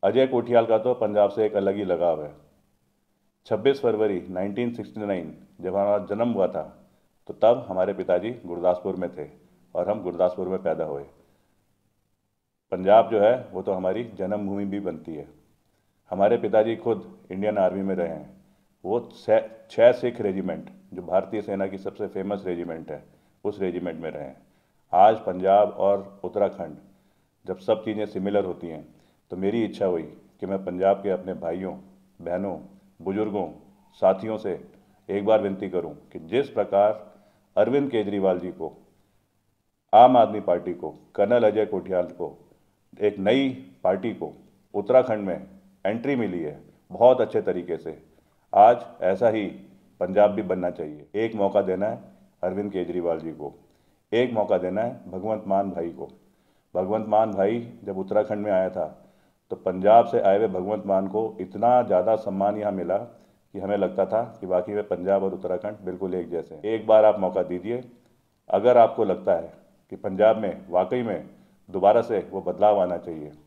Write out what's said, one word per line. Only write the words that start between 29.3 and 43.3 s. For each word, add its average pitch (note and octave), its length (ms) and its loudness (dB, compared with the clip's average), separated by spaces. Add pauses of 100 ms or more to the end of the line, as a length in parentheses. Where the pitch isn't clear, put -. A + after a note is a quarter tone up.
तो F#2 60 -10
मेरी G2+ 280 -2
इच्छा G2+ 220 -4
हुई F2 160 0 (380)
कि G2 60 -8
मैं F#2+ 180 -6
पंजाब F#2+ 380 2
के G2+ 80 -4
अपने F#2 240 -4
भाइयों, F2+ 400 -8 (460)
बहनों, F2 400 -6 (420)
बुजुर्गों, G2 480 -4 (420)
साथियों G#2 440 0
से F#2+ 320 -8 (420)
एक G2 160 -2
बार G#2+ 160 4
विनती G2 280 -4
करूं E2+ 200 -4
कि - 280 -18
जिस F2+ 300 -4
प्रकार G#2 680 0 (420)
अरविंद B2 340 2
केजरीवाल G2 480 0
जी F2+ 100 -8
को, E2 380 -12 (1080)
आम B2+ 220 10
आदमी G#2+ 240 4
पार्टी F2 340 -2
को, D#2 200 -10 (200)
कर्नल A2+ 300 2
अजय G#2+ 220 2
कोठियाल F#2 380 -2
को - 440 -12 (520)
एक - 180 0
नई B2+ 300 2 (360)